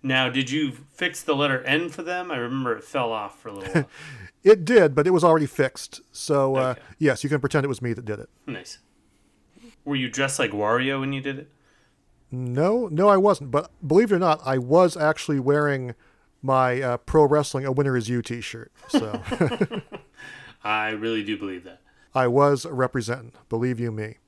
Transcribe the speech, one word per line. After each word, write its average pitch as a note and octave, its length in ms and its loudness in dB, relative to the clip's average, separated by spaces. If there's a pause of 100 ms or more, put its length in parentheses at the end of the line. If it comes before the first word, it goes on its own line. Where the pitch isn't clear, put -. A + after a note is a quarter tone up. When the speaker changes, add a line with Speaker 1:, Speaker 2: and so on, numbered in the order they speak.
Speaker 1:
Now, C3 280 0
did B2+ 220 -2
you D3 200 -2
fix - 520 -8
the D3+ 120 0
letter C#3 300 0
N D#3+ 240 0
for E3+ 160 -12
them? F3+ 260 -8
I D3 60 -6
remember B2 400 -4
it G#2 80 -16
fell B2 260 -4
off G#2 300 -8
for - 80 -16
a G#2 40 -14
little G2 220 -12
while. D3 180 0
<laughs> - 60 -20 (460)
Speaker 2:
It G3 200 8
did, E3 300 6
but D3 140 2
it - 20 4
was F3 140 4
already D#3+ 220 6
fixed. - 560 -4 (100)
So, C#3 420 0
uh, C3 60 2
Speaker 1:
Okay. B2+ 200 -2 (200)
Speaker 2:
yes, C3+ 240 2
you C#3 60 -2
can D3 100 0
pretend C#3 240 0
it C#3 40 -2
was B2+ 140 -4
me A#2+ 120 -4
that A#2+ 100 -14
did G#2 160 -8
it. - 100 -18 (160)
Speaker 1:
Nice. G2+ 320 -12 (1040)
Were C#3+ 120 -4
you B2+ 120 -4
dressed C3+ 300 -2
like A#2 140 0
Wario B2 480 0
when C3+ 120 -4
you C3+ 80 -6
did C3+ 200 -8
it? - 100 -20 (800)
Speaker 2:
No, D3 580 -2
no, F3 200 2
I G3+ 80 6
wasn't. F#3+ 340 2
But C#3+ 200 -2 (160)
believe G3+ 260 4
it F#3+ 40 4
or - 20 2
not, E3 260 2
I C3 140 0
was D#3 380 4
actually D#3 440 0
wearing C#3 540 0 (480)
my, C3 380 2
uh, B2 180 -2
Pro - 260 4
Wrestling C#3 400 2
A C3+ 80 -2
Winner C3+ 240 0
Is A2+ 120 -2
You A#2+ 140 0
t-shirt. A#2 500 -10 (160)
So A3+ 340 -2 (680)
<laughs> - 720 -20
Speaker 1:
I G#2+ 260 -2
really A2 320 -4
do G2+ 160 -6
believe F#2 260 -10
that. - 160 -20 (340)
Speaker 2:
I C3 120 2
was C#3 400 4
representing, B2 680 -4 (160)
believe A#2 300 -2
you A#2 140 -4
me. G#2+ 360 -10